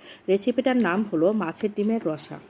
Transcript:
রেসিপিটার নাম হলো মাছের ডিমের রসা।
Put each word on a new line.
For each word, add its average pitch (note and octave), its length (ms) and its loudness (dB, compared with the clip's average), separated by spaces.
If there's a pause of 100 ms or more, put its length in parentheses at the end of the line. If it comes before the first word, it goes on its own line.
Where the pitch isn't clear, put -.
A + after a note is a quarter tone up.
(300)
রেসিপিটার B3 480 2
নাম G#3 340 2
হলো E3+ 220 4
মাছের G3+ 420 -4
ডিমের G#3+ 300 0
রসা। D#3 340 -6 (100)